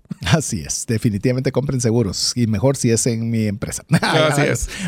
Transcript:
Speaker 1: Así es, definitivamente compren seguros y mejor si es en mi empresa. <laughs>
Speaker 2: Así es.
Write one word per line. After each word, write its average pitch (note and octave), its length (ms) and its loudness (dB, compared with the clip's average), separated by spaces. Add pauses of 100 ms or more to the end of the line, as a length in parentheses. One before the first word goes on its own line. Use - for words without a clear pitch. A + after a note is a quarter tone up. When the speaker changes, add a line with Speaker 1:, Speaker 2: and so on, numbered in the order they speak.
(280)
Speaker 1:
Así A2 320 0
es, - 260 -8
definitivamente B2 680 0
compren C3+ 280 -2
seguros A#2 540 0
y B2 120 2
mejor A2 280 2
si B2 160 2
es A2+ 160 2
en A#2 240 -2
mi A2+ 160 0
empresa. - 400 -6
<laughs> E3 140 4
Speaker 2:
Así D#3 400 2
es. - 280 0 (180)